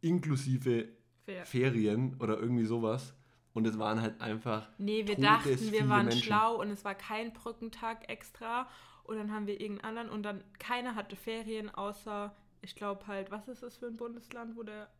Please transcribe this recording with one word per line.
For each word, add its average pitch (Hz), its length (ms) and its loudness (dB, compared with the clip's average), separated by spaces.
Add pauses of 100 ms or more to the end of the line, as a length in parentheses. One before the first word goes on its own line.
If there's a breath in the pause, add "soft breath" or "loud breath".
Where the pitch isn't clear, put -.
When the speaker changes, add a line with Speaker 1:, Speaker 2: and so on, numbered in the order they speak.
Speaker 1:
inklusive 131 880 2 (380)
Speaker 2:
Fer- 90 180 -10
Speaker 1:
Ferien 123 760 4
oder 110 200 2
irgendwie 117 260 2
sowas. 113 480 0 (400 soft breath)
Und 110 140 2
es 110 120 0
waren 110 220 2
halt 110 220 -2
einfach 110 440 -2 (120)
Speaker 2:
Nee, 208 280 0
wir 208 100 2
Speaker 1:
todesviele 135 60 4 (340)
Speaker 2:
dachten, 220 160 0
wir 214 180 4
waren 233 160 6
Speaker 1:
Menschen. 233 160 4
Speaker 2:
schlau 220 360 4
und 196 120 0
es 202 160 -8
war 196 80 -4
kein 226 400 -6
Brückentag 226 720 -8
extra. 233 580 -6 (380 loud breath)
Und 220 140 -4
dann 208 120 -4
haben 214 160 -2
wir 202 140 -2
irgendeinen 208 240 -6 (140)
anderen 233 100 -8
und 214 140 -4
dann 202 200 -6 (160)
keiner 247 360 -2
hatte 208 220 -6
Ferien, 220 520 -6
außer, 208 680 -6 (280 loud breath)
ich - 140 -14
glaub 202 320 -6
halt, 196 220 -6
was 208 180 -8
ist 247 140 -12
das 240 140 -12
für 240 120 -8
ein 226 100 -8
Bundesland, 233 580 -10
wo 233 60 -10
der 214 260 -12 (120)